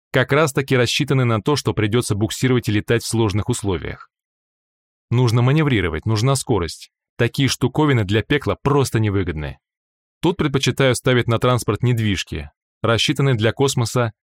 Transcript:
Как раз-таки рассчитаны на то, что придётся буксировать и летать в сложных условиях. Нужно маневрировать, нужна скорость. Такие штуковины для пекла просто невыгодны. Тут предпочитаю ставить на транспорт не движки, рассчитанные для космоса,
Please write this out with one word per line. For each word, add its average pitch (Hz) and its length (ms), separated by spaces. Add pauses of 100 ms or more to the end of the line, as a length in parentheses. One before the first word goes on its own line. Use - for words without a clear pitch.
(120)
Как 127 220
раз-таки 139 420
рассчитаны 131 500
на 113 180
то, 147 120
что - 200
придётся 110 400
буксировать 120 540
и 107 40
летать 107 300
в - 40
сложных 104 440
условиях. - 600 (1000)
Нужно 120 320
маневрировать, 123 640
нужна 113 280
скорость. 92 560 (260)
Такие 123 320
штуковины 131 560
для 104 180
пекла 143 400
просто 143 380
невыгодны. 95 580 (640)
Тут 180 160
предпочитаю 135 580
ставить 123 320
на 113 120
транспорт 120 440
не 123 100
движки, 95 580 (320)
рассчитанные 131 520
для 110 180
космоса, 123 600 (220)